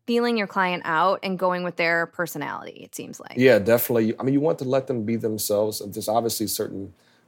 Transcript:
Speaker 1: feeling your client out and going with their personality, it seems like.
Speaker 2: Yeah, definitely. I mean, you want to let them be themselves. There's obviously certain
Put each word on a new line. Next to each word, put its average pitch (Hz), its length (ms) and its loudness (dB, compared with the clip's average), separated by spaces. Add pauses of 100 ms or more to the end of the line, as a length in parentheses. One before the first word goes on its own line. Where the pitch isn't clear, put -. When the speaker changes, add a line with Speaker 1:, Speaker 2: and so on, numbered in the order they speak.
Speaker 1:
feeling 233 300 2
your 202 100 0
client 180 380 0
out 170 380 2
and 190 160 -4
going 180 260 0
with 175 120 -6
their 170 300 2
personality, - 800 -8
it - 100 -18
seems - 240 -14
like. - 180 -18
Speaker 2:
Yeah, 123 220 8
definitely. 113 600 2
I - 40 -8
mean, 135 120 2
you 139 60 2
want 160 200 2
to 143 40 -6
let 131 220 0
them 123 180 -2
be 117 120 0
themselves. 107 680 -2
There's 104 240 -8
obviously 113 380 0
certain 98 460 -6 (360)